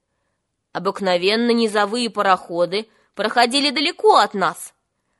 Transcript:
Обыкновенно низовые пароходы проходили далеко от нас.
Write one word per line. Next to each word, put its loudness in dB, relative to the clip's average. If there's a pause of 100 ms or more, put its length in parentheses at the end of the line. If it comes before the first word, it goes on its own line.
(720)
Обыкновенно -2
низовые -2
пароходы -2 (260)
проходили 0
далеко 2
от 2
нас. -4 (460)